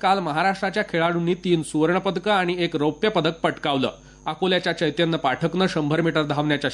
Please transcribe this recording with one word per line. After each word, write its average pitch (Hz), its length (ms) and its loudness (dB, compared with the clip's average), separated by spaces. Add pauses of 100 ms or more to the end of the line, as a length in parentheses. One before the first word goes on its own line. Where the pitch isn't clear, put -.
काल 196 160 4
महाराष्ट्राच्या 185 680 -2
खेळाडूंनी 170 460 0
तीन 170 280 2
सुवर्णपदकं 180 680 0
आणि 180 260 2
एक 170 180 -2
रौप्य 151 320 0
पदक 170 320 0
पटकावलं. 139 500 0 (360)
अकोल्याच्या 175 520 0
चैतन्य 165 400 0
पाठकनं 165 500 0
शंभर 156 320 0
मीटर 160 220 0
धावण्याच्या 147 520 0